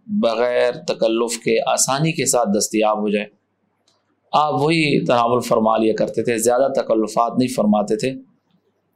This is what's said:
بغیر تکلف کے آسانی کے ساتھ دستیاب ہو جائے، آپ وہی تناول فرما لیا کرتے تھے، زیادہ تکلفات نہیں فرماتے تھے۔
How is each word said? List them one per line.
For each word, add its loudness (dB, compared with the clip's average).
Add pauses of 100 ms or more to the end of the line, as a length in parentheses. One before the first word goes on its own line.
بغیر 0 (160)
تکلف -2
کے 0
آسانی 0
کے -4
ساتھ 0
دستیاب 0
ہو -2
جائے، -2 (1080)
آپ 2
وہی 0
تناول 2
فرما 2
لیا 2
کرتے -2
تھے، -2
زیادہ 2
تکلفات 0
نہیں -2
فرماتے 0
تھے۔ -4 (840)